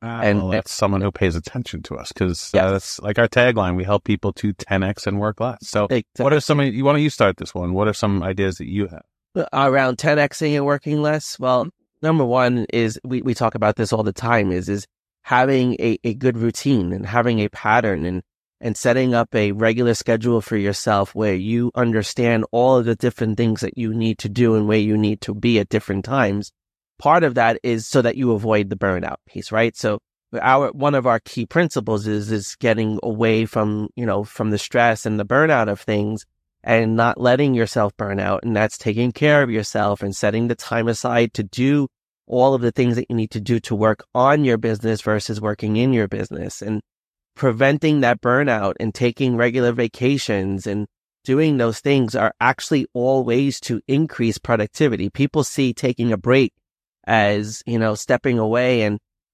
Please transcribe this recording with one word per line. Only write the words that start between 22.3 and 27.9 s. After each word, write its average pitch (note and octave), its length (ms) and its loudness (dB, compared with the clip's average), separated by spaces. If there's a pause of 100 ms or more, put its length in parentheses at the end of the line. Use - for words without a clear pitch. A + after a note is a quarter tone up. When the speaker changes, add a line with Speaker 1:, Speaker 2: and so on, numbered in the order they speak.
Speaker 2:
all B2 260 4
of A#2 60 0
the A#2 100 0
different A2+ 420 -2
things A2+ 240 0
that - 160 -6
you A2+ 160 -4
need A2+ 260 -2
to G#2+ 100 -8
do A2+ 260 4
and G#2+ 140 2
where A2 100 4
you G#2+ 180 2
need G#2+ 260 0
to G2+ 120 -6
be A2+ 240 2
at G2+ 100 0
different G2 360 -2
times. G#2 480 -2 (460)
Part E3 240 4
of C3 140 2
that A#2 260 2
is A2+ 240 -2
so C3+ 160 2